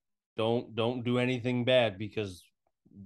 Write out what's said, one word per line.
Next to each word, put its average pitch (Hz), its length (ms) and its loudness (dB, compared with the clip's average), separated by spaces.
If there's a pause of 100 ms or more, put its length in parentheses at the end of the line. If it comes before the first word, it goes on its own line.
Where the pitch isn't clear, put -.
(360)
don't, 113 380 -2
don't 117 300 -2
do 120 140 0
anything 123 460 0
bad 117 340 4
because, 104 440 -6 (640)